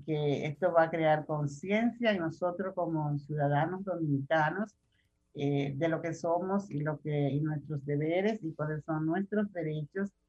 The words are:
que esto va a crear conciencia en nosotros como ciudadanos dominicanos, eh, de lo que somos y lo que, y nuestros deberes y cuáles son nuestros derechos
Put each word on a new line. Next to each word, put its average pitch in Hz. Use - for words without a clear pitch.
que 147
esto 160
va 165
a 165
crear 156
conciencia 202
en 196
nosotros 175
como 156
ciudadanos 151
dominicanos, 160
eh, 143
de 160
lo 160
que 165
somos 185
y 147
lo 151
que, 147
y 143
nuestros 147
deberes 165
y 160
cuáles 151
son 156
nuestros 196
derechos 160